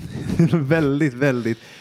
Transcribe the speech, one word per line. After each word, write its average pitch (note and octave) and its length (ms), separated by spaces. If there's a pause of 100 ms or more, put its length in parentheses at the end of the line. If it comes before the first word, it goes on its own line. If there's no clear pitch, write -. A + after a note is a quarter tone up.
<laughs> - 360 (160)
Väldigt, D3 600
väldigt, B2 440 (240)